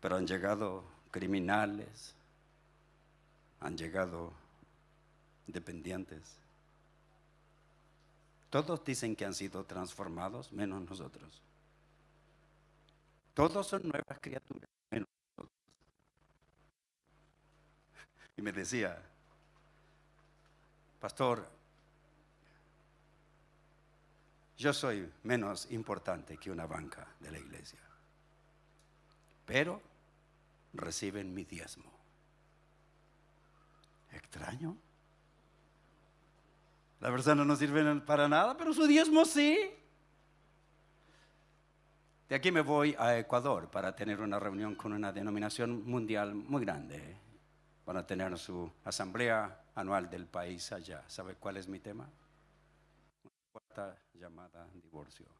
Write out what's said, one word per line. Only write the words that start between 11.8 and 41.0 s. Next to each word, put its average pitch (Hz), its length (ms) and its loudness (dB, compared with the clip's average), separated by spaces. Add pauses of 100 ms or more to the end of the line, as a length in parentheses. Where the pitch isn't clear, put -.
Todos 170 320 4
son 196 160 -2
nuevas 147 380 -4
criaturas, - 480 -10 (220)
menos 110 180 -4 (280)
nosotros. - 220 -16 (2750)
Y 98 60 -10
me 104 100 -4
decía, 95 500 -2 (2000)
"Pastor, 113 480 -2 (3000)
yo 143 160 2
soy 104 400 -2 (120)
menos 107 460 -2
importante 90 680 -6
que - 120 -12
una 82 160 -6
banca 78 400 -10 (140)
de 76 100 -16
la 78 80 -10
iglesia, - 420 -18 (1600)
pero 170 380 2 (880)
reciben 98 640 -6
mi 92 100 -6
diezmo". - 480 -14 (2250)
Extraño. - 640 -8 (2250)
La 123 120 0
persona 143 320 8
no 147 100 6
sirve 147 460 4
para 147 260 4
nada, 180 300 6
pero 320 180 0
su 311 100 6
diezmo 311 400 10
sí. 320 480 4 (2500)